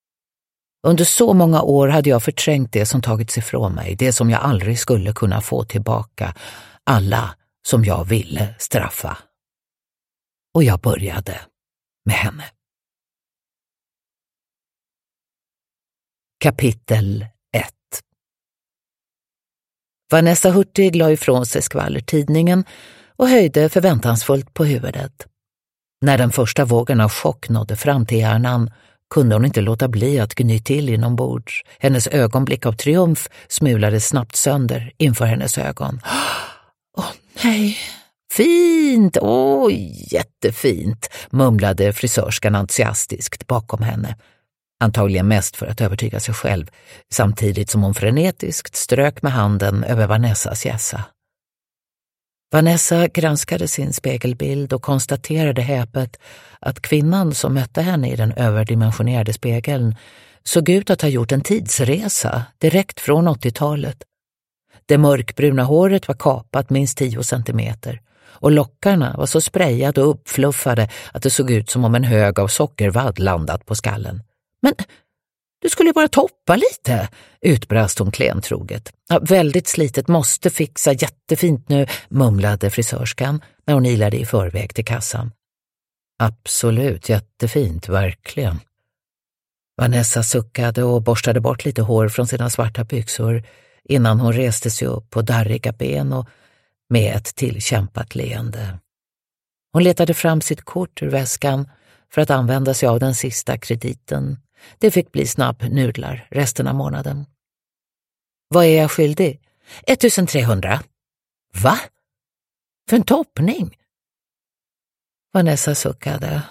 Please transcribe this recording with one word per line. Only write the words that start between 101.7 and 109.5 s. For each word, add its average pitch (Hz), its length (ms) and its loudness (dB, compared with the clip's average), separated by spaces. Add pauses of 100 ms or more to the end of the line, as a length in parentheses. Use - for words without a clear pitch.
för 151 100 0
att 147 80 -4
använda 131 440 0
sig 127 160 0
av 117 100 2
den 131 160 -2
sista 127 420 -6
krediten. 127 800 -8 (400)
Det 220 140 4
fick - 200 0
bli 139 160 -4
snabbnudlar 123 1040 -4
resten 135 360 -2
av 131 80 -2
månaden. 139 500 -6 (1200)
"Vad 175 180 6
är 160 160 6
jag 151 100 0
skyldig?" 151 500 0 (420)